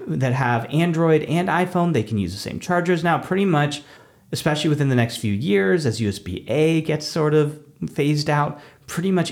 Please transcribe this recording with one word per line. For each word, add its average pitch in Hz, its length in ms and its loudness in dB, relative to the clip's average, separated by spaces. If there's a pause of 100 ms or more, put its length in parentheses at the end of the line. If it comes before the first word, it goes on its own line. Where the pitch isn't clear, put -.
that 131 260 0
have 120 400 0
Android 160 500 2
and 175 240 -2
iPhone, 175 460 0
they 117 100 2
can 107 140 -2
use 92 160 -2
the 104 60 -10
same - 200 -8
chargers 175 420 0
now 165 160 2
pretty 190 280 0
much, 147 360 0 (520)
especially 151 360 0
within 143 200 2
the 131 60 2
next 120 220 0
few 107 160 -2
years 185 520 2
as 110 160 -2
U 104 80 0
S 98 100 -4
B - 300 -10
A 156 320 2
gets 151 260 -4
sort 151 260 0
of 147 260 2 (300)
phased 147 400 0
out. 147 300 0 (280)
Pretty 185 240 -2
much 175 200 2